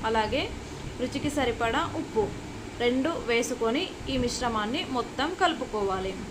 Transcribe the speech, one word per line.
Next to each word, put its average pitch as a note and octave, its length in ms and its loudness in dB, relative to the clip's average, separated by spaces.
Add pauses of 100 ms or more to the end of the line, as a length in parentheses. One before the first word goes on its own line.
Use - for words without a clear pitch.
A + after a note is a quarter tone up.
అలాగే A3+ 340 2 (580)
రుచికి C#4 360 0
సరిపడా A#3+ 440 2 (200)
ఉప్పు - 240 2 (600)
రెండు C4 260 4 (200)
వేసుకొని A#3 520 2 (300)
ఈ C4 120 2
మిశ్రమాన్ని A#3+ 580 0 (140)
మొత్తం B3+ 320 0 (140)
కలుపుకోవాలి. G3 720 0 (180)